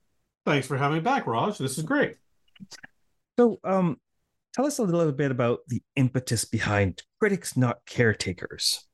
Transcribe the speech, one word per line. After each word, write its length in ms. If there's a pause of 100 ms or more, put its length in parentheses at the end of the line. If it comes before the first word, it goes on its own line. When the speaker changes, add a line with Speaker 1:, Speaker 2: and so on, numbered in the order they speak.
(460)
Speaker 1:
Thanks 200
for 120
having 220
me 40
back, 240
Raj. 300
This 200
is 60
great. 320 (1200)
Speaker 2:
So, 280
um, 340 (540)
tell 120
us 140
a 40
little 280
bit 200
about 360
the 160 (140)
impetus 480
behind 580 (160)
Critics 380
Not 280
Caretakers. 1080